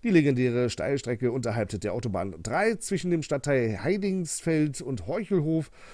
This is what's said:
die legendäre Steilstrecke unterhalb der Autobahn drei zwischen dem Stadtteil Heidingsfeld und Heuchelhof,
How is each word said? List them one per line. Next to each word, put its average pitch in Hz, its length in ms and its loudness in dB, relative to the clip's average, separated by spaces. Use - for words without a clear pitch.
die 233 80 2
legendäre 123 580 4
Steilstrecke 120 640 -2
unterhalb 117 480 -2
der 101 140 -4
Autobahn 98 500 -4
drei 202 320 0
zwischen 180 340 -4
dem 165 140 2
Stadtteil 127 580 0
Heidingsfeld 165 1000 0
und 120 260 -6
Heuchelhof, 165 640 0